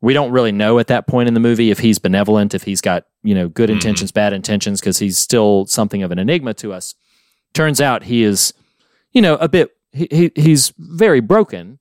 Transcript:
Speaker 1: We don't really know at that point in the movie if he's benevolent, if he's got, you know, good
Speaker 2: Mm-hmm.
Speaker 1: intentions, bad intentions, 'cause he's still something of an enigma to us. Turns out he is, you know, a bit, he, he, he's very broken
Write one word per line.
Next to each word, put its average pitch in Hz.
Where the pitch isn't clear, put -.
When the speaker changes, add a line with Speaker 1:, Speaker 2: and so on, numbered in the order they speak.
Speaker 1:
We 117
don't 139
really 123
know 107
at 113
that 120
point 123
in 117
the 117
movie 117
if 95
he's 110
benevolent, 104
if 95
he's 98
got, 90
you 104
know, 90
good 107
Speaker 2:
Mm-hmm. 107
Speaker 1:
intentions, 98
bad 104
intentions, 101
'cause -
he's 98
still 104
something 101
of 87
an 90
enigma 127
to 104
us. 92
Turns 151
out 131
he 117
is, 101
you 247
know, 165
a 160
bit, 160
he, 147
he, 165
he's 156
very 165
broken 117